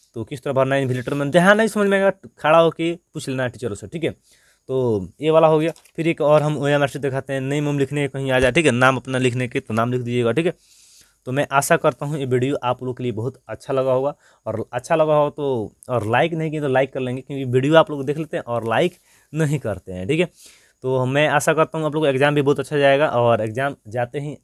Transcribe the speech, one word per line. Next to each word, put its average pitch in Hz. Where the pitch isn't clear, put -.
तो 117
किस 143
तरह 143
भरना 135
है 139
इन्विजिलेटर 127
में, 143
जहाँ 180
नहीं 220
समझ 208
में 196
आएगा 196
खड़ा 156
होके 165
पूछ 151
लेना 131
है 123
टीचरों 110
से, 101
ठीक 160
है। 123
तो 117
ये 151
वाला 160
हो 156
गया। 160
फिर 165
एक 160
और 151
हम 151
ओएमआर 143
दिखाते 135
हैं, 135
नेम 143
उम 143
लिखने 143
के 143
कहीं 135
आ 127
जाए, 127
ठीक 156
है, 139
नाम 131
अपना 131
लिखने 127
के 135
तो -
नाम 117
लिख 123
दीजिएगा, 120
ठीक 160
है। 170
तो 127
मैं 139
आशा 143
करता 151
हूँ 147
ये 139
वीडियो 131
आप 123
लोग 127
के 127
लिए 123
बहुत 110
अच्छा 113
लगा 131
होगा, 131
और 110
अच्छा 123
लगा 156
हो 147
तो, 131
और 117
लाइक 139
नहीं 160
किया 151
तो 147
लाइक 131
कर 139
लेंगे, 127
क्योंकि 135
वीडियो 131
आप 160
लोग 139
देख 143
लेते 160
हैं 147
और 113
लाइक 147
नहीं 151
करते 95
हैं, 92
ठीक 127
है। 175
तो 127
मैं 143
आशा 151
करता 156
हूँ 156
आप 143
लोग 156
को 151
एग्जाम 139
भी 147
बहुत 143
अच्छा 147
जाएगा, 139
और 117
एग्जाम 123
जाते 120
ही 143